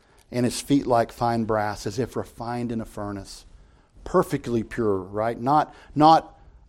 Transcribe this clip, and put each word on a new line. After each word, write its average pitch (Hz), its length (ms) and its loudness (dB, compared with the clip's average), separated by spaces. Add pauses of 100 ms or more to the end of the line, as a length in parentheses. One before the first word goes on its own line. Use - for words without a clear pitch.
(300)
and 123 160 -2
his 113 160 -4
feet 143 240 0
like 117 260 2
fine 117 340 -2
brass, 104 420 -2
as 104 100 -8
if 123 180 -6
refined 120 560 -8
in 113 100 -6
a 104 40 -10
furnace. 101 600 -12 (580)
Perfectly 131 580 0
pure, 104 380 -2
right? 104 400 -4
Not, 139 340 2 (220)
not 151 440 6 (300)